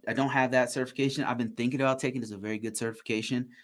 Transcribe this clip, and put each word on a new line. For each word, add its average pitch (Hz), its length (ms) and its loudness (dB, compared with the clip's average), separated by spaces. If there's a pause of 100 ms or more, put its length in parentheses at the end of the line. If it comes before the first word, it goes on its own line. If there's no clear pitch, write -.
I 113 60 0
don't 135 160 2
have 131 220 2
that 127 200 4
certification. 135 520 0
I've 120 120 0
been 117 160 -2
thinking 127 300 0
about 131 160 4
taking 131 240 -2
it. - 20 -6
It's 110 80 -8
a 101 60 -8
very 107 180 -4
good 107 220 -6
certification 113 720 -2 (140)